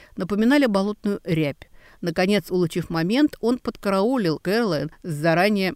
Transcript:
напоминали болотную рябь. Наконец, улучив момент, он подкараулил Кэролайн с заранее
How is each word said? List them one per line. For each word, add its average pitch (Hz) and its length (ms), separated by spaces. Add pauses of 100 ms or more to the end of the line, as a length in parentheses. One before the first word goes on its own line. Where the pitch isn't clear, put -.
(160)
напоминали 220 500
болотную 202 580
рябь. 156 440 (320)
Наконец, 185 520
улучив 180 360
момент, 196 520
он 247 180
подкараулил 196 800
Кэролайн 180 540 (100)
с 180 80
заранее 175 640